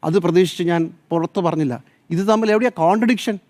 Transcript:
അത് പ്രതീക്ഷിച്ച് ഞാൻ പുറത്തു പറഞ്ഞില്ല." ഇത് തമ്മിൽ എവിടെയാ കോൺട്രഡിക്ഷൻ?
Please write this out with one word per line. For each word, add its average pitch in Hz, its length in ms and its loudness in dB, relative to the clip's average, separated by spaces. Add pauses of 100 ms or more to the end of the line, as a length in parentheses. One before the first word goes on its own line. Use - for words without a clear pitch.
അത് 160 140 2
പ്രതീക്ഷിച്ച് 175 440 0
ഞാൻ 170 280 0 (200)
പുറത്തു 165 300 -2
പറഞ്ഞില്ല." 151 440 -2 (260)
ഇത് 190 180 -2
തമ്മിൽ 220 220 2
എവിടെയാ 220 240 2
കോൺട്രഡിക്ഷൻ? 208 640 0 (120)